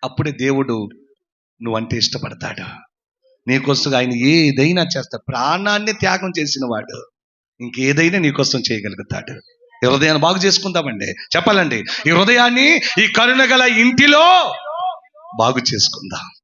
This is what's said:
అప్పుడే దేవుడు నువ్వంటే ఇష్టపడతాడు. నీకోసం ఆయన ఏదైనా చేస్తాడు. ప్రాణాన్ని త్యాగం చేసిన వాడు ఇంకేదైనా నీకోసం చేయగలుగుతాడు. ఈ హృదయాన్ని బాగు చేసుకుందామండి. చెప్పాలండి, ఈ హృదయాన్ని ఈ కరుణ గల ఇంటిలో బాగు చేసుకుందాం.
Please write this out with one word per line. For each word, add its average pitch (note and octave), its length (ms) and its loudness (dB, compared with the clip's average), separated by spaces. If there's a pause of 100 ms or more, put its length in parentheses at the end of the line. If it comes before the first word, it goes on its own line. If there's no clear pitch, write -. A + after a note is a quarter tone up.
అప్పుడే D3 260 -2
దేవుడు B2+ 580 -2 (720)
నువ్వంటే A#2 340 -4
ఇష్టపడతాడు. - 920 -8 (580)
నీకోసం C3+ 460 0
ఆయన B2+ 180 0
ఏదైనా D3 720 2
చేస్తాడు. - 460 -6
ప్రాణాన్ని G3 640 -2
త్యాగం F#3 460 -2
చేసిన C#3 320 -4
వాడు G#2+ 360 -8 (540)
ఇంకేదైనా C#3+ 580 0
నీకోసం C#3 400 0
చేయగలుగుతాడు. A2 840 -8 (440)
ఈ B2+ 60 4
హృదయాన్ని D3 300 2
బాగు E3+ 160 2
చేసుకుందామండి. F3 680 -2 (320)
చెప్పాలండి, E3+ 480 2 (220)
ఈ D#3 40 2
హృదయాన్ని A#3+ 720 4 (180)
ఈ G#3+ 80 4
కరుణ A#3+ 360 2
గల B3+ 200 4
ఇంటిలో C4+ 920 4 (840)
బాగు B2 200 2
చేసుకుందాం. - 720 -4 (140)